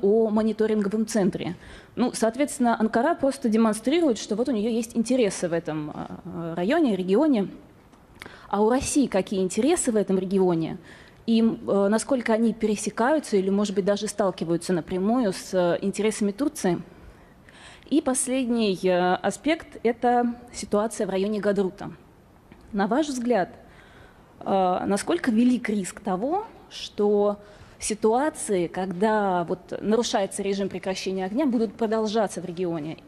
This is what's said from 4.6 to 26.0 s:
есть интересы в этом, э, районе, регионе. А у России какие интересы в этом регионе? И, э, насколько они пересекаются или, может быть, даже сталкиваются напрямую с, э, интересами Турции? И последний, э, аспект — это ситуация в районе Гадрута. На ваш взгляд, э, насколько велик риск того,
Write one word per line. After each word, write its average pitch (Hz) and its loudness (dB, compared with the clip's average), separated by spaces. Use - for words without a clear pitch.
есть 233 -2
интересы 226 0
в 160 -2
этом, 156 -4
э, 170 -10
районе, 226 2
регионе. 196 2
А 202 -2
у 214 4
России 262 2
какие 190 -2
интересы 240 0
в 220 0
этом 196 2
регионе? 185 2
И, 226 4
э, 202 2
насколько 226 0
они 226 2
пересекаются 220 0
или, 190 2
может 202 0
быть, 190 0
даже 202 0
сталкиваются 175 -2
напрямую 190 0
с, - -10
э, 175 2
интересами 202 0
Турции? 196 -2
И 294 4
последний, 240 0
э, 180 4
аспект — - -2
это 240 2
ситуация 214 -2
в 185 -4
районе 196 0
Гадрута. 190 -2
На 202 0
ваш 277 0
взгляд, 240 0
э, 185 0
насколько 269 -2
велик 240 2
риск 208 -4
того, 269 -2